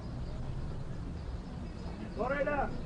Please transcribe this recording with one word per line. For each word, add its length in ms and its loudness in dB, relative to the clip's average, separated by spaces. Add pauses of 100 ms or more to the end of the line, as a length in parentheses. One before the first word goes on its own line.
(2250)
Nō 140 4
reira, 380 4 (180)